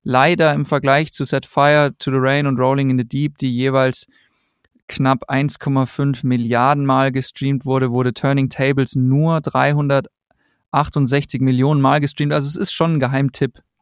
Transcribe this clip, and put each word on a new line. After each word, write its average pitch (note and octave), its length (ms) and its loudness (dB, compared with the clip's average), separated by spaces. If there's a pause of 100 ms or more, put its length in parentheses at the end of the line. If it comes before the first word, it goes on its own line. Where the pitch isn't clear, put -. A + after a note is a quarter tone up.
leider D3+ 500 2
im D3 120 -2
Vergleich C#3 460 0
zu - 140 -6
Set C3+ 200 -4
Fire D3 540 2
to - 120 -6
the C3+ 60 0
Rain C3+ 300 0
und C3+ 100 0
Rolling C3+ 340 2
in B2+ 60 2
the B2 100 -2
Deep, C#3+ 300 -4
die B2+ 160 -4
jeweils C3 540 0 (800)
knapp C3+ 400 -2
eins C#3 320 -2
Komma C3+ 260 0
fünf C#3 380 -2
Milliarden B2 600 0
Mal C3+ 260 2
gestreamt C3+ 540 -4
wurde, C3 260 0
wurde B2 220 0
Turning C#3 360 0
Tables C3+ 460 -2
nur D3 460 2
dreihundertachtundsechzig C#3+ 2000 -2
Millionen C3 400 2
Mal C3+ 180 2
gestreamt. D3 340 -2
Also C#3+ 140 0
es D3+ 80 -6
ist G3+ 160 -4
schon E3 220 0
ein D#3 80 0
Geheimtipp. C3+ 580 -2 (220)